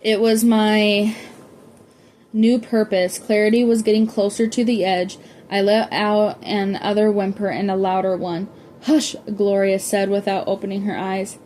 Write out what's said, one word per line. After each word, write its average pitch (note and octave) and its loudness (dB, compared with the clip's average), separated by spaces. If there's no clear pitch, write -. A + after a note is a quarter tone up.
It A3 0
was A3+ 2
my G#3+ 2
new A3+ 4
purpose. G#3+ -2
Clarity G#3+ 2
was A#3 2
getting A3 2
closer G#3+ -2
to A3+ -2
the A3 0
edge. F#3 -2
I G3+ 0
let G#3 2
out G#3 0
another G3+ -2
whimper G3+ -2
and F3+ -2
a F#3+ 0
louder F#3+ 0
one. E3+ -6
Hush, D4 0
Gloria G3 2
said G3 -2
without G3 -2
opening G3 -4
her G3+ -4
eyes. F#3+ -6